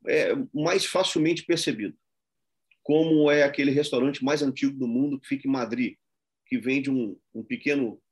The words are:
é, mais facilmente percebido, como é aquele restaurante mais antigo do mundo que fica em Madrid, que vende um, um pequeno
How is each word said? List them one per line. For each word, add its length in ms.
é, 260
mais 320
facilmente 580
percebido, 540
como 480
é 100
aquele 300
restaurante 520
mais 200
antigo 340
do 100
mundo 320
que 80
fica 200
em 40
Madrid, 440
que 140
vende 320
um, 260
um 100
pequeno 560